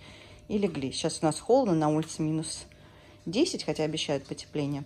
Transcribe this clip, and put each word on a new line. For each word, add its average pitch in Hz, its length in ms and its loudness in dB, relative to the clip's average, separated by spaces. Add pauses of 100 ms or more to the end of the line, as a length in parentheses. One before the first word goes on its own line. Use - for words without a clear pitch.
(480)
и 214 100 0
легли. 151 340 -2
Сейчас - 300 -2
у 165 40 4
нас 151 120 2
холодно, 240 360 4
на 156 160 4
улице 156 320 0
минус 156 420 -2 (640)
десять, 220 380 0
хотя 156 200 0
обещают 151 420 -2
потепление, 143 600 -4